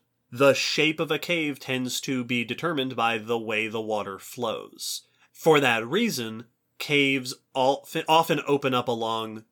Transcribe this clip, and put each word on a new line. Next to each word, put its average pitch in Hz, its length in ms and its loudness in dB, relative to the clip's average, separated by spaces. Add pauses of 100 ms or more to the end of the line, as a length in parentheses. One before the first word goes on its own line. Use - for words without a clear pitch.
(300)
The 135 240 6
shape 156 440 0
of 160 120 -4
a 151 80 0
cave 156 420 -2
tends 127 420 -4
to 131 220 -4
be 120 200 -2
determined 131 520 -4
by 117 220 0
the 113 200 -2
way 110 300 -2
the 110 120 -4
water 101 380 -4
flows. - 840 -8 (280)
For 151 300 4
that 117 260 2
reason, 127 600 -4 (320)
caves 135 560 0 (200)
al-, 135 300 2
fi-, 160 240 -6
often 160 380 4
open 139 280 2
up 120 140 0
along 113 640 -4